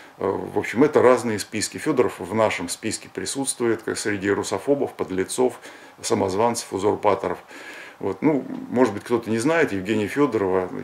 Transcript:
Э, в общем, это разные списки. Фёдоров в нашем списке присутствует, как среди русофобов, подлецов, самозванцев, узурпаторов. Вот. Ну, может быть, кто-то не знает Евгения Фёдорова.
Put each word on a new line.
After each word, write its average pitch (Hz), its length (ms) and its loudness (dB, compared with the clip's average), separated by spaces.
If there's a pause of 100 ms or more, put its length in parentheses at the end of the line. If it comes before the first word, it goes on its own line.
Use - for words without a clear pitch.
(200)
Э, 98 80 -2
в 95 320 -2
общем, 104 240 2
это 147 180 4
разные 113 380 4
списки. - 400 -6
Фёдоров 127 400 0
в 95 160 -6
нашем 98 340 2
списке - 420 -8
присутствует, 113 680 -2
как 104 160 -4
среди 101 320 -2
русофобов, 104 640 0
подлецов, 95 640 -2 (420)
самозванцев, 107 720 0
узурпаторов. 98 640 2 (640)
Вот. 98 240 -6
Ну, 143 200 2 (260)
может 117 240 4
быть, 101 100 -8
кто-то 113 260 0
не 113 80 0
знает 147 340 2
Евгения 101 360 0
Фёдорова. 95 640 2 (140)